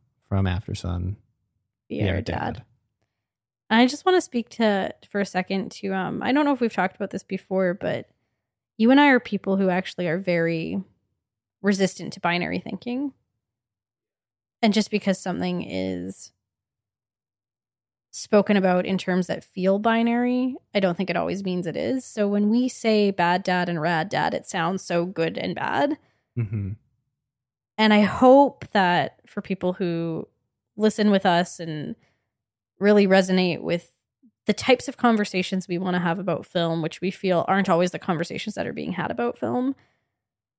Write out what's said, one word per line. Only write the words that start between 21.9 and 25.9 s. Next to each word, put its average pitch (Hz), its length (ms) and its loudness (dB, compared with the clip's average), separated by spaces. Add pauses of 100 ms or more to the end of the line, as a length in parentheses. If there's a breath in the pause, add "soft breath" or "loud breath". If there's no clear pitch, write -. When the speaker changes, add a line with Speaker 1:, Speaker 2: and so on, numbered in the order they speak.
Speaker 2:
So 208 220 -2
when 202 220 2
we 247 200 2
say 208 420 2
bad 180 320 0
dad 180 260 0
and 170 120 -4
rad 160 280 0
dad, 147 240 0
it - 120 -6
sounds 180 380 -4
so 175 220 -2
good 165 320 -4
and 180 180 -4
bad. - 420 -2 (400)